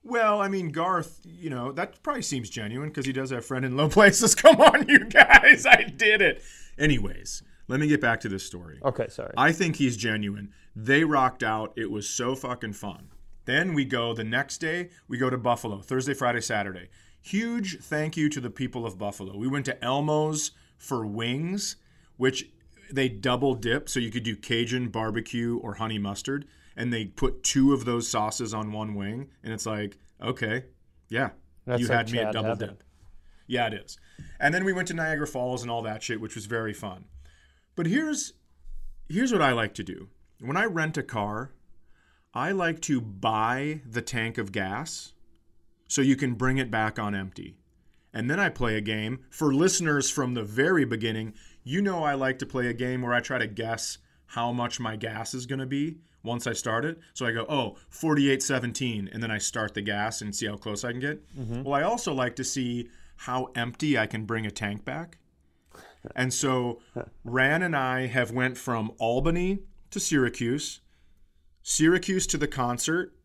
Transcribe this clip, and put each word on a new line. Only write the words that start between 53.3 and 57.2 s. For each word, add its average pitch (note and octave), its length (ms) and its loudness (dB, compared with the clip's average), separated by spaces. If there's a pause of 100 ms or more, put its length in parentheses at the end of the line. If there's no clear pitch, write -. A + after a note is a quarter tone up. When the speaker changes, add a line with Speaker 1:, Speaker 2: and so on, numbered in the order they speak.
Speaker 1:
to A2+ 100 -2
guess A2+ 500 -6 (300)
how A#2+ 260 -4
much A#2+ 260 -4
my A2 160 -6
gas A2 380 -8
is B2+ 120 -8
gonna C3+ 200 -6
be C#3+ 320 -4 (260)
once A#2+ 240 -4
I A#2 60 -2
start A#2 320 -2
it. E3 140 -6 (140)
So B2+ 120 -6